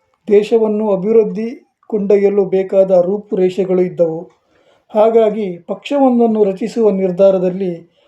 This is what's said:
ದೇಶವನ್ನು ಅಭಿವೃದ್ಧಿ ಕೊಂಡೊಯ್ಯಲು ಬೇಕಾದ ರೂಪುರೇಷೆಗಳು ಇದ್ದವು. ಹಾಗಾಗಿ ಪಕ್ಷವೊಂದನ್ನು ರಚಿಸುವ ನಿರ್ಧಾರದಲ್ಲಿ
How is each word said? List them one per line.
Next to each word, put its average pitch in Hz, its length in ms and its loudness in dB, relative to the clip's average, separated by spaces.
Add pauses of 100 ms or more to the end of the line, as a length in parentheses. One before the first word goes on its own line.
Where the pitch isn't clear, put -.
(280)
ದೇಶವನ್ನು 214 640 0
ಅಭಿವೃದ್ಧಿ 214 880 -2 (120)
ಕೊಂಡೊಯ್ಯಲು 202 560 0
ಬೇಕಾದ 190 460 0
ರೂಪುರೇಷೆಗಳು 185 920 0
ಇದ್ದವು. 170 500 -2 (580)
ಹಾಗಾಗಿ 214 680 0
ಪಕ್ಷವೊಂದನ್ನು 233 880 0
ರಚಿಸುವ 202 460 -2
ನಿರ್ಧಾರದಲ್ಲಿ 190 840 0 (340)